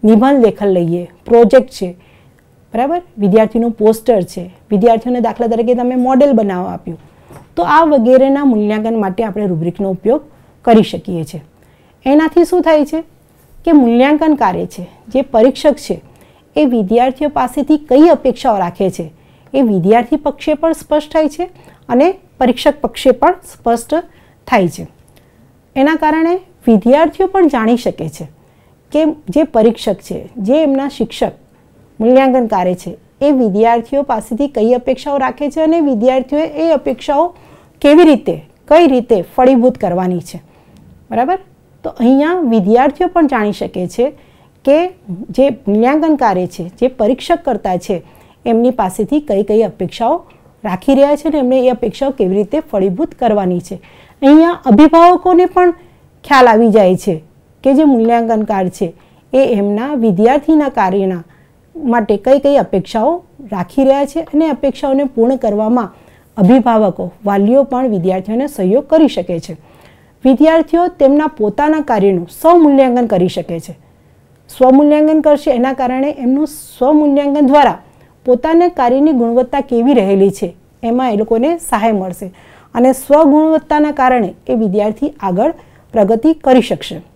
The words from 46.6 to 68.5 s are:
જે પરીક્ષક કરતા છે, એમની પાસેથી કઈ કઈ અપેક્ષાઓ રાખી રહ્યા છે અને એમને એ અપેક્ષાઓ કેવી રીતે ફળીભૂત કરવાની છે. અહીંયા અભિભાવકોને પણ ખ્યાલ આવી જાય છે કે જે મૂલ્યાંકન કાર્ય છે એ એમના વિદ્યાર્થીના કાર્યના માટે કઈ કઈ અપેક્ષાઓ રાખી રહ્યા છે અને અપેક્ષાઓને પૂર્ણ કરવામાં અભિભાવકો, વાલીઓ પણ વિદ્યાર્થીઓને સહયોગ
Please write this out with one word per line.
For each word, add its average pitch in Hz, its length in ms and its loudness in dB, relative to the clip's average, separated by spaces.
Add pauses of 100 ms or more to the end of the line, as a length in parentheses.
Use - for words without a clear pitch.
જે 247 120 0
પરીક્ષક 254 540 -4
કરતા 202 340 -4
છે, 180 240 -6 (440)
એમની 233 280 0
પાસેથી 220 480 -4
કઈ 202 220 -2
કઈ 214 200 0
અપેક્ષાઓ 214 520 -4 (480)
રાખી 196 320 0
રહ્યા 285 220 2
છે 294 100 -6
અને 302 120 -2
એમને 254 200 0
એ 254 100 2
અપેક્ષાઓ 247 420 -4
કેવી 190 240 -2
રીતે 208 260 -4
ફળીભૂત 202 540 -4
કરવાની 196 460 -2
છે. 180 180 -16 (420)
અહીંયા 320 440 4
અભિભાવકોને 339 840 6
પણ 359 260 0 (520)
ખ્યાલ 262 220 6
આવી 226 220 4
જાય 190 280 4
છે 180 180 -4 (480)
કે 269 100 2
જે 302 120 4
મૂલ્યાંકન 226 600 0
કાર્ય 190 240 -4
છે 180 180 -8 (460)
એ 262 200 4
એમના 208 440 -2
વિદ્યાર્થીના 254 720 0
કાર્યના 190 540 -2 (520)
માટે 233 420 -2
કઈ 262 220 0
કઈ 277 180 2
અપેક્ષાઓ 220 560 -2 (380)
રાખી 190 320 -4
રહ્યા 277 220 2
છે 330 180 -8
અને 311 260 -2
અપેક્ષાઓને 277 560 -2
પૂર્ણ 254 320 -2
કરવામાં 220 520 -2 (480)
અભિભાવકો, 214 760 2 (140)
વાલીઓ 202 380 2
પણ 262 260 -4
વિદ્યાર્થીઓને 196 580 -4
સહયોગ 220 400 -2